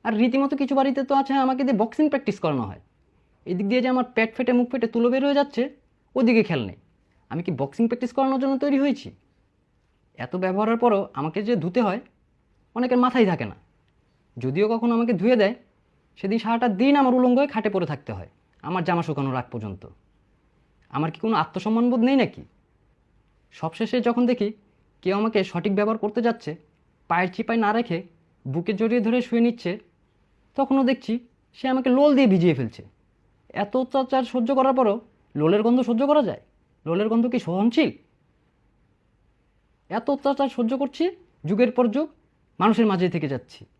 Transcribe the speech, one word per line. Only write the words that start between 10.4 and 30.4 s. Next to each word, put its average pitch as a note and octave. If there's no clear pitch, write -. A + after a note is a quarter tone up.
ব্যবহারের G#3
পরও G#3
আমাকে D#3
যে A#3+
ধুতে F#3
হয়, G#3
অনেকের B3
মাথায় B3
থাকে D3
না। -
যদিও C#3
কখনো A#3
আমাকে A#3
ধুয়ে B3
দেয়, G#3
সেদিন G#3
সারাটা A#3
দিন C#4
আমার B3+
উলঙ্গ B3
হয়ে C#4+
খাটে G#3+
পড়ে F#3
থাকতে -
হয় E2
আমার F3
জামা E3+
শুকানোর C3+
আগ -
পর্যন্ত। G#2
আমার D#3
কি -
কোনো A3
আত্মসম্মানবোধ A3+
নেই C4+
নাকি? -
সবশেষে A3
যখন A#3+
দেখি A#3+
কেউ F#3
আমাকে A3
সঠিক F#3+
ব্যবহার G#3+
করতে G#3
যাচ্ছে, A3+
পায়ের F3
চিপায় A3+
না G3+
রেখে G#3
বুকে E3+
জড়িয়ে A3+
ধরে A#3
শুয়ে A#3
নিচ্ছে, A#3+